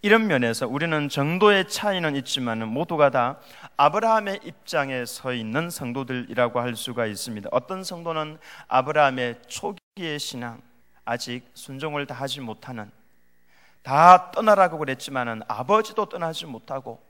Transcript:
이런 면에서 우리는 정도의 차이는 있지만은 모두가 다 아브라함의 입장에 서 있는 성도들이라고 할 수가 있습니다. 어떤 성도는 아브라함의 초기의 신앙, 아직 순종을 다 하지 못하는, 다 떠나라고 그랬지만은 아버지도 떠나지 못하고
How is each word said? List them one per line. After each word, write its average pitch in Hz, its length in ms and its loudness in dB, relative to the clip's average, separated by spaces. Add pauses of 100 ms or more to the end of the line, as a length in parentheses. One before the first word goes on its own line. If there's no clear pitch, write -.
이런 220 260 6
면에서 123 380 2
우리는 147 440 -2
정도의 185 580 4
차이는 175 480 -2
있지만은 117 520 -4
모두가 147 420 2
다 127 280 0 (380)
아브라함의 202 680 2
입장에 139 600 -6
서 123 300 -8
있는 120 340 -4
성도들이라고 123 920 -4
할 120 160 -2
수가 117 300 -6
있습니다. 104 480 -8
어떤 190 320 -2
성도는 165 540 -8 (300)
아브라함의 131 760 0
초기의 170 720 -10
신앙, 120 440 -10 (420)
아직 120 380 -6 (100)
순종을 143 540 -8
다 139 80 -10
하지 139 260 -8
못하는, 110 500 -12 (920)
다 170 480 8
떠나라고 190 480 4
그랬지만은 131 720 -6
아버지도 196 580 0
떠나지 165 400 -8
못하고 127 640 -12